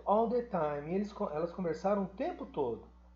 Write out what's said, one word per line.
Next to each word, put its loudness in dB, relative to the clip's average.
all 6
the 2
time. 0
E 2
eles, -2
elas -2
conversaram 0
o -4
tempo -4
todo. -4